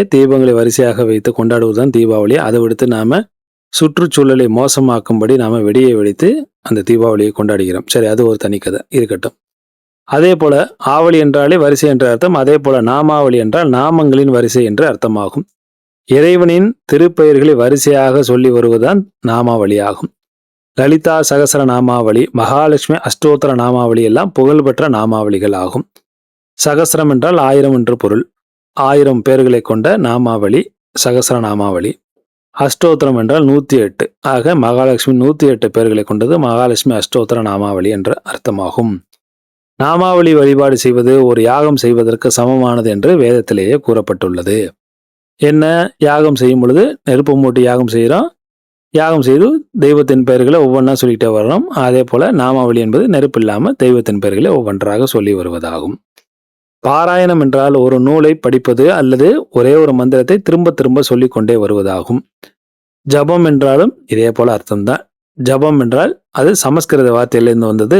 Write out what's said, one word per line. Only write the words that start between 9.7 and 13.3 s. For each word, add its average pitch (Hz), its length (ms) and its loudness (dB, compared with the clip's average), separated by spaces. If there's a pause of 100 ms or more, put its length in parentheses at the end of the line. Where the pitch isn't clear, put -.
அதே 160 280 2
போல 151 200 0 (320)
ஆவலி 165 300 2
என்றாலே 147 400 2
வரிசை 143 320 0
என்ற 131 180 0
அர்த்தம். 165 280 0
அதே 139 220 2
போல 139 240 0
நாமாவளி 139 560 0